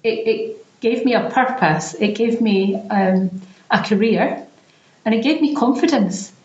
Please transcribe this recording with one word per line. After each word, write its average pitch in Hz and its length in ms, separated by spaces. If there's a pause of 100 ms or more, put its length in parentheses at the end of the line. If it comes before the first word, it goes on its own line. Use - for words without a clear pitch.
it, 226 140 (100)
it - 380 (140)
gave 233 240
me 247 100
a - 160
purpose, 185 640
it 208 200
gave 233 260
me, 196 360 (140)
um, 190 400 (400)
a - 120
career, 214 640 (580)
and 220 100
it 226 80
gave 302 180
me 302 140
confidence. 240 760 (120)